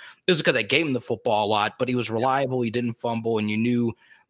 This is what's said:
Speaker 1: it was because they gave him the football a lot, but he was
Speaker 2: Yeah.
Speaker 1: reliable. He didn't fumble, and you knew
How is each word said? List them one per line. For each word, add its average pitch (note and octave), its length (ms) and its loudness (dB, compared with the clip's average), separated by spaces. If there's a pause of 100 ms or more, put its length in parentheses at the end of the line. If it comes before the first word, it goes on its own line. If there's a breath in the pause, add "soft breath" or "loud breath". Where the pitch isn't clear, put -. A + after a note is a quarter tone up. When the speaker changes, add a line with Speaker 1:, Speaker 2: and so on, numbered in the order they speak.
(280 loud breath)
Speaker 1:
it - 20 6
was E3+ 80 4
because D#3 160 2
they A#2 80 2
gave C#3+ 240 2
him C#3 60 -2
the A#2+ 80 -2
football G#2+ 440 0
a G2+ 60 0
lot, G#2+ 280 0
but B2 100 -2
he B2 80 0
was A2+ 120 -2
Speaker 2:
Yeah. A2 60 -4
Speaker 1:
reliable. B2+ 480 0
He A#2 80 -2
didn't A#2+ 240 -2
fumble, A2+ 440 -2
and G#2+ 120 -2
you G#2+ 60 -2
knew A#2 360 0 (380 soft breath)